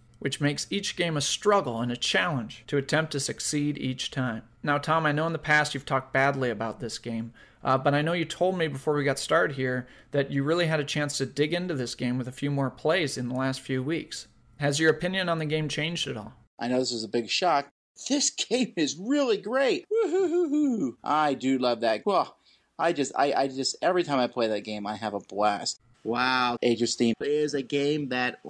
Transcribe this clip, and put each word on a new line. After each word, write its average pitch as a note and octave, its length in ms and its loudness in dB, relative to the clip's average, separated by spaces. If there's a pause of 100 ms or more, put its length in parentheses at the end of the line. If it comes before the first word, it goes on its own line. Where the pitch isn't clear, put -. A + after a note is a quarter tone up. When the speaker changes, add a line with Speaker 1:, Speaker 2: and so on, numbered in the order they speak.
(200)
Speaker 1:
which - 200 -4
makes C#3+ 300 0
each G3 240 -4
game E3 220 -2
a C#3+ 40 0
struggle D#3 600 2
and A#2+ 100 -2
a A#2+ 60 -4
challenge E3 720 -2
to D3 80 0
attempt D3+ 340 0
to C#3+ 80 -4
succeed D3 600 -2
each C3 340 -4
time. A#2+ 320 -4 (180)
Now, D3 160 0
Tom, D#3+ 280 0
I D3+ 40 4
know D3+ 160 0
in E3 60 -2
the D#3 80 -4
past D3+ 340 2
you've - 100 -8
talked C3+ 280 -2
badly C3+ 380 2
about G#2+ 280 -4
this A#2 200 -8
game, A#2 340 -6 (320)
uh, C3 120 4
but C#3 180 2
I D3 80 2
know E3 100 0
you E3+ 120 0
told F#3 320 0
me E3 120 0
before C#3 260 -2
we D3 80 2
got C3+ 160 0
started D#3+ 380 2
here B2+ 320 -2 (240)
that C#3+ 180 2
you C#3 140 0
really E3 240 2
had D#3 100 2
a D3 60 -2
chance D3 340 -2
to C3 80 0
dig D3+ 260 0
into F3 220 -2
this B2+ 220 -4
game B2 200 -2
with B2+ 120 -4
a B2+ 40 -10
few C#3+ 200 -2
more C#3 180 0
plays D#3 480 0
in B2 100 -4
the B2+ 60 -4
last C3 260 -2
few C3 220 -2
weeks. - 460 -6 (300)
Has D3 200 0
your D#3+ 140 6
opinion F3+ 360 -2
on D#3+ 120 0
the D#3 60 -2
game D#3 200 0
changed D#3+ 400 -4
at C3 100 -6
all? G#2+ 180 -12 (260)
Speaker 2:
I A#2+ 80 -4
know B2+ 100 2
this B2+ 140 0
is A2+ 100 -4
a A2 60 -8
big A2+ 200 -2
shock. D#3 380 2 (420)
This C#4 220 2
<laughs> - 180 -6
game B3 280 0
is C#3+ 220 0
really B3 380 2
great. A3+ 520 0
Woo-hoo-hoo-hoo. D4+ 1160 2
I D3 300 2
do B2+ 240 2
love A#2+ 240 0
that. A2 220 2
Well, F3+ 320 0 (400)
I E3+ 160 2
just, C#3+ 220 -2
I, C#3+ 180 2
I C#3 140 2
just, C3 360 -4
every F3+ 200 4
time C#3+ 160 0
I B2 80 4
play A#2 220 0
that G#2 160 -2
game, G#2+ 200 -6
I G#2+ 120 -6
have G#2 180 -4
a G2+ 60 -4
blast. G2+ 600 0 (240)
Wow. B2 580 0
Age A#2 200 4
of A#2 80 2
Steam A#2 300 4
is D3 340 0
a C3+ 80 -2
game C#3+ 480 0
that, B2 280 -2 (120)